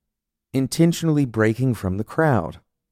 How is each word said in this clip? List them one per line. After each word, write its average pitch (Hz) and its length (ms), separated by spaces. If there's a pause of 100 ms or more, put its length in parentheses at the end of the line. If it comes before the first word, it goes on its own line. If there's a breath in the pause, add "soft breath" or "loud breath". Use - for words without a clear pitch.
(540)
intentionally 151 720
breaking 110 480
from 95 240
the 110 60
crowd. 120 560 (320)